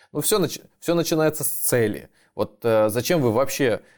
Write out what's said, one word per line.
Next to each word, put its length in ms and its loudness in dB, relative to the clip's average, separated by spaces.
Ну, 100 -4
всё 160 0
начи-, 240 -2
всё 140 0
начинается 500 0
с 40 -4
цели. 600 -2
Вот, 300 -6
э, 240 4
зачем 320 0
вы 120 2
вообще, 480 0